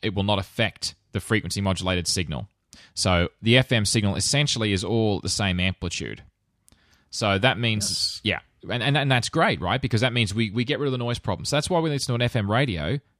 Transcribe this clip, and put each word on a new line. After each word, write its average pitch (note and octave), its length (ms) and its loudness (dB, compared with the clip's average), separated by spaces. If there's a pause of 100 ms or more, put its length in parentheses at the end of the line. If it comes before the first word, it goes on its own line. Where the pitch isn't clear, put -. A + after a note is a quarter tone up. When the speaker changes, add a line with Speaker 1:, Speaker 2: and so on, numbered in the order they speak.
Speaker 1:
it A2 120 -4
will G2 100 -2
not G2+ 140 0
affect - 560 -4 (180)
the G2 80 -4
frequency G#2 420 -2
modulated F#2 440 0
signal. D#2+ 420 -4 (440)
So F2 380 2 (100)
the A#2 160 4
F B2+ 160 4
M A2 140 2
signal G#2 280 2
essentially A#2 600 0
is F#2+ 100 0
all G#2+ 360 2
the F2+ 100 -4
same F#2+ 280 0
amplitude. F2 640 -4 (880)
So G2 300 2
that B2+ 200 2
means, G#2+ 640 -2
Speaker 2:
Yes. F#2+ 200 -2 (200)
Speaker 1:
yeah, - 120 -12
and, A#2+ 80 -4
and, C#3+ 160 2
and C#3 120 0
that's B2 200 2
great, D#3+ 320 2
right? G2 180 0
Because A2+ 220 0
that B2 100 2
means A2+ 220 0
we, A2+ 160 0
we A#2 140 -2
get B2+ 140 -2
rid C#3+ 80 -2
of C3 60 0
the B2+ 60 -2
noise A#2+ 200 -4
problem. G2 280 -4
So C#3+ 100 0
that's D3+ 140 -2
why F3 100 2
we D#3+ 80 0
listen C#3+ 200 -2
to B2 80 0
an A#2+ 60 0
F A#2+ 140 0
M G2+ 140 0
radio. A2 480 0 (220)